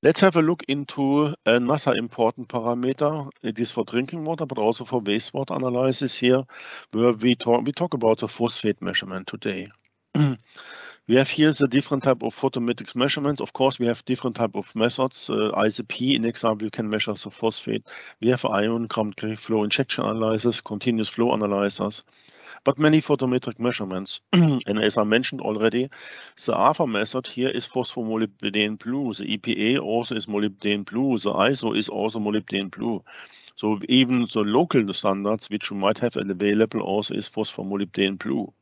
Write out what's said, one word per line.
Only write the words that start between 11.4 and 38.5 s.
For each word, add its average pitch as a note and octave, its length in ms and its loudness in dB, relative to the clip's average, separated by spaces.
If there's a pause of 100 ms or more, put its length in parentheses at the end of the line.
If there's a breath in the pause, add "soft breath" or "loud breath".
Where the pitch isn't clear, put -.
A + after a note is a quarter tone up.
the C#3+ 140 2
different C3+ 360 0
type B2+ 200 2
of A#2 120 -4
photometric A#2+ 600 -4
measurements. C#3 440 0
Of - 140 -6
course, C3+ 240 2
we A#2+ 80 0
have A#2 200 0
different B2 320 -2
type A2+ 180 0
of G2+ 200 -8
methods. A#2+ 540 0
Uh, G#2+ 260 0
I G#2+ 140 4
C A2 140 -8
P, B2+ 320 -2
in A2+ 100 0
example, A2 400 -2
you G#2 60 -6
can A2 180 -4
measure G#2+ 240 -2
the G2+ 160 -10
phosphate. A2 560 -4 (360 loud breath)
We A2+ 80 2
have B2+ 140 2
ion A2 440 0
chromatography A2 500 -4
flow A2 260 0
injection - 400 -2
analyzers, A2 580 0
continuous A2 480 -2
flow A#2+ 220 2
analyzers, G2+ 720 0 (600 loud breath)
but C#3 160 2
many D#3 220 6
photometric B2 580 0
measurements. G2 680 -4
<clears throat> - 80 -4
And C#3 460 4
as G#2+ 180 2
I A2 60 4
mentioned A#2 380 0
already, A2 500 0 (520 loud breath)
the - 140 0
afa C#3+ 300 2
method A2 400 -2
here B2+ 220 -2
is - 180 -6
phosphomolybdenum G#2+ 1120 -2
blue. B2 340 -4
The G2 180 -6
E G#2+ 60 -4
P A2+ 380 0
A C#3 40 0
also A#2 360 -2
is G#2 100 -6
molybdenum G#2 600 -2
blue. B2 340 0
The - 140 -2
iso A2 440 0
is G#2+ 100 -2
also G#2+ 300 -4
molybdenum G#2 540 -2
blue. A2+ 320 -4 (540 loud breath)
So G#2+ 200 -2 (100)
even B2 460 4
the A2 80 0
local A2 500 2
standards, G2+ 600 -2
which - 180 -4
you G2+ 80 -8
might G2 220 2
have A#2+ 160 -2
available, G#2 640 0
also G2 320 -2
is G#2 160 -4
phosphomolybdenum G2 880 -2
blue. A#2+ 340 -4 (100)